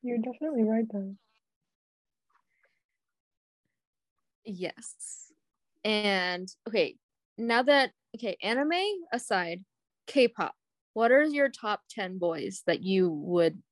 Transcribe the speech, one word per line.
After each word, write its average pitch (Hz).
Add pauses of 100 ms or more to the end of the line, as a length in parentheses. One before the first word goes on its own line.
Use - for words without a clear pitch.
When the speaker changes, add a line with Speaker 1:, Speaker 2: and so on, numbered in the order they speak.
Speaker 1:
You're 240
definitely 247
right, 220
though. 196 (3250)
Speaker 2:
Yes. - (520)
And, 190 (200)
okay, 202 (420)
now 233
that, 269 (240)
okay, 220
anime 262 (400)
aside, 180 (420)
K-pop, 240 (400)
what 233
are 277
your 285
top 208
ten 185
boys 170
that 170
you 185
would 165